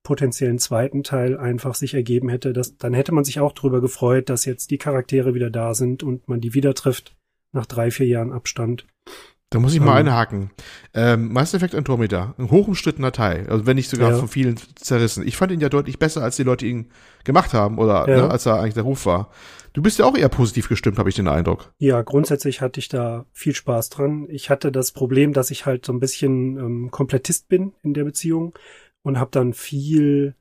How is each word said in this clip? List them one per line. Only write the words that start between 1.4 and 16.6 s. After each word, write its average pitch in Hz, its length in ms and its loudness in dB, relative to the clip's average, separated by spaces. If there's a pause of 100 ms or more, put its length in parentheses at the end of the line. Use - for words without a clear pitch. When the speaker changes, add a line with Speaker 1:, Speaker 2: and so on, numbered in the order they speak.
Speaker 1:
sich 143 200 -6
ergeben 123 340 -2
hätte, 127 240 -4
dass, 127 240 -6
dann 120 180 -4
hätte 139 180 0
man 147 120 4
sich 139 160 -6
auch 143 120 2
drüber 127 280 0
gefreut, 127 480 0
dass 131 160 -2
jetzt - 260 -8
die 139 80 -2
Charaktere 131 560 0
wieder 120 160 -2
da 117 240 -4
sind 127 300 -2
und 127 240 -6
man 120 120 -4
die 117 140 -6
wieder 135 200 2
trifft - 420 -4 (360)
nach 117 140 -4
drei, 117 240 -2
vier 131 160 0
Jahren 120 260 0
Abstand. 120 540 -6 (680)
Speaker 2:
Da 113 60 2
muss 131 160 4
ich 160 60 2
mal 139 180 6
Speaker 1:
Ähm. 151 80 6
Speaker 2:
einhaken. 110 440 0 (440)
Ähm, 113 380 2
Mass 131 220 0
Effect 180 200 0
Andromeda, 117 640 0
ein 120 140 -2
hochumstrittener 165 580 2
Teil, 98 400 -2
also 110 160 0
wenn 131 80 6
nicht 131 160 -2
sogar 120 220 4
Speaker 1:
Ja. 120 40 4
Speaker 2:
von 120 120 -2
vielen 123 280 0 (200)
zerrissen. 117 500 0
Ich - 100 -4
fand 185 140 2
ihn 175 80 -2
ja 151 100 2
deutlich 143 300 -2
besser, 156 240 0
als - 140 -2
die 135 80 0
Leute 127 220 0